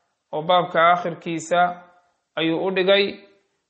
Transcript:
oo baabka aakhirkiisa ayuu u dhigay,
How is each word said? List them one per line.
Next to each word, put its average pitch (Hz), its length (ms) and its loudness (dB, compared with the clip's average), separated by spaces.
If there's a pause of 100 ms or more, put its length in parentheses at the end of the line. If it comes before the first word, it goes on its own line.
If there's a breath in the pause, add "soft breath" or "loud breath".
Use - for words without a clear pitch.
(320)
oo 151 100 -6
baabka 175 380 0
aakhirkiisa 170 800 0 (760)
ayuu 160 300 -2
u 196 40 -2
dhigay, 190 340 2 (640)